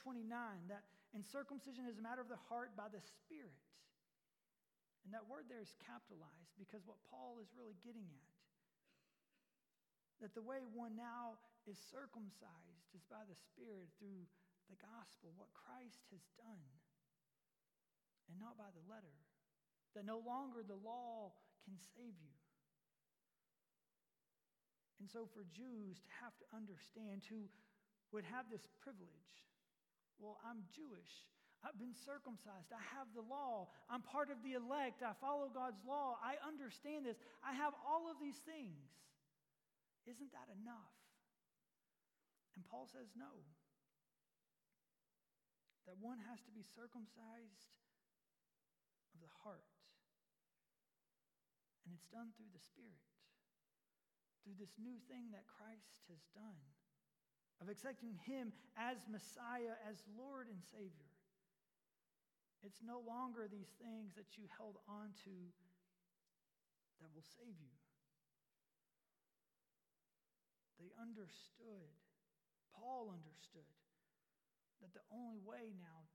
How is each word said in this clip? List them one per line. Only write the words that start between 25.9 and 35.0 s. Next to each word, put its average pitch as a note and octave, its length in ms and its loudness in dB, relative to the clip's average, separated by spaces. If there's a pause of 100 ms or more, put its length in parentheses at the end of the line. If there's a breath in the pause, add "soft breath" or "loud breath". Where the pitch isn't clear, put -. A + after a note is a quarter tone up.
to - 100 -14 (140)
have A#3 160 -4
to - 160 -14
understand, G3+ 720 -2
who A3 160 2 (640 loud breath)
would G#3+ 160 4
have A#3 240 2
this A3 160 -2 (160)
privilege, F3+ 560 -8 (800)
"Well, G#3 240 -4
I'm A3+ 320 0
Jewish. A3+ 560 -6 (360 loud breath)
I've B3+ 160 0
been B3 160 0
circumcised. A3+ 800 -4
I G#3+ 160 -2
have C4 240 0
the A3+ 80 0
law. B3 480 4 (160 loud breath)
I'm A#3+ 160 4
part C#4 240 8
of C#4 160 2
the C4 80 4
elect. B3+ 480 8